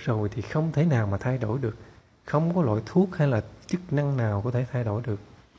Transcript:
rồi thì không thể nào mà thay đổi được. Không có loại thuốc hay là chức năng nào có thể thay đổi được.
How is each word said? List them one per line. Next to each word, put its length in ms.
rồi 240
thì 140
không 300
thể 120
nào 220
mà 100
thay 220
đổi 200
được. 180
Không 300
có 80
loại 240
thuốc 300
hay 120
là 160
chức 260
năng 240
nào 280
có 60
thể 220
thay 120
đổi 180
được. 180